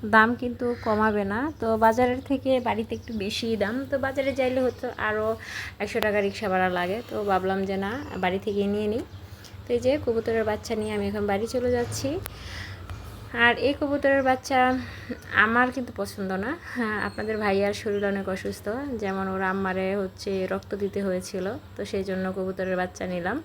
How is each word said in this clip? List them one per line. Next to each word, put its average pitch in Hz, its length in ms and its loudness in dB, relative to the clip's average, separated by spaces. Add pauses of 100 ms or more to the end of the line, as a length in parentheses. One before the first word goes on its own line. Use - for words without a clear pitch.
দাম 220 300 8
কিন্তু 240 400 -2 (100)
কমাবে 214 400 4
না। 233 360 -2
তো 220 160 2
বাজারের 247 440 4
থেকে 262 400 2
বাড়িতে 220 340 -2
একটু 220 200 -10
বেশিই 220 420 -2
দাম। 220 340 -2
তো 277 80 0
বাজারে 269 340 0
যাইলে 254 280 2
হচ্ছে 254 260 0 (120)
আরও 214 380 0 (420)
একশো 208 220 -2
টাকা 208 200 4
রিক্সা 202 280 0
ভাড়া 185 200 4
লাগে। 180 420 0
তো 214 140 -2
ভাবলাম 190 400 2
যে 190 120 -2
না, 214 280 -4 (120)
বাড়ি 185 220 0
থেকে 202 280 0
নিয়ে 208 200 0
নিই। 226 160 -2 (640)
তো 254 80 -2
এই 240 60 2
যে 262 260 4
কবুতরের 226 380 2
বাচ্চা 214 300 -2
নিয়ে 214 220 -2
আমি 202 120 0
এখন 208 180 0
বাড়ি 202 200 2
চলে 247 240 0
যাচ্ছি। 254 500 0 (1120)
আর 240 260 6
এই 277 220 4
কবুতরের 277 420 4
বাচ্চা 254 560 4 (560)
আমার 233 360 6
কিন্তু 247 260 -6
পছন্দ 196 360 -4
না। 214 260 -4 (160)
হ্যাঁ, 214 340 -2
আপনাদের 214 300 -4
ভাইয়ার 202 340 2
শরীর 202 320 -2
অনেক 196 240 0
অসুস্থ, 196 400 -4 (340)
যেমন 190 260 -2
ওর 190 140 -2
আম্মারে 190 540 0
হচ্ছে 190 540 -2
রক্ত 196 240 -4
দিতে 196 280 -2
হয়েছিল, 185 520 -2 (220)
তো 202 80 -6
সেই 196 200 -4
জন্য 190 320 -2
কবুতরের 185 400 -2
বাচ্চা 185 300 -4
নিলাম। 180 380 -4